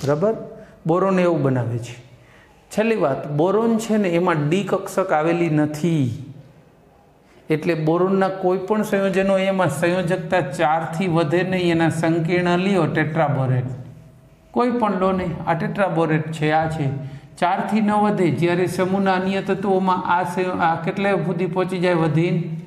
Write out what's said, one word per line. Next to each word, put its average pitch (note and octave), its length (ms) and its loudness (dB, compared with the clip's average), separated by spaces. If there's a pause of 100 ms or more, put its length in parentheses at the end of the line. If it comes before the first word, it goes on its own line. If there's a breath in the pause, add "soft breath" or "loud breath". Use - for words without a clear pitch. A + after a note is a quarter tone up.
બરાબર? D3+ 300 0 (520 loud breath)
બોરોન F#3 340 2
એવું E3+ 220 2
બનાવે B2 360 0
છે. - 260 -12 (720 loud breath)
છેલ્લી A3 180 2
વાત, D3+ 360 -2
બોરોન G#3 460 2
છે G#3+ 200 -2
ને G3 120 2
એમાં E3+ 400 0
ડી F#3+ 140 2
કક્ષક F#3+ 480 -2
આવેલી E3+ 380 2
નથી, D3+ 840 0 (1160 loud breath)
એટલે D#3 240 0
બોરોનના F3+ 540 2
કોઈ F3+ 300 0
પણ G#3+ 260 -2
સંયોજનો G3 540 0
એમાં F#3+ 320 2
સંયોજકતા F3+ 720 0
ચારથી E3 680 -2
વધે E3 360 2
નહીં. F#3 280 0
એના E3 180 4
સંકીર્ણ F3 680 2
લ્યો F#3 300 2
ટેટ્રાબોરેટ, C#3+ 760 0 (880)
કોઈ A#3+ 200 2
પણ G#3 280 0
લો F#3+ 120 2
ને, F#3 180 -2 (180)
આ E3+ 60 2
ટેટ્રાબોરેટ D#3+ 800 0
છે, D3+ 200 -2
આ D#3+ 180 2
છે, C#3+ 200 -2 (500 loud breath)
ચારથી G#3 420 0
ન G#3 100 2
વધે. G3+ 400 2
જ્યારે F3 340 2
સમૂહના F#3+ 480 0
અન્ય F#3+ 280 -2
તત્વોમાં F#3+ 640 0
આ F3+ 200 2
સંયો-, F#3 360 -2
આ E3 160 2
કેટલે G3 360 -2
સુધી E3 340 -2
પહોંચી F3+ 340 -2
જાય F3+ 140 2
વધીને? D#3+ 720 0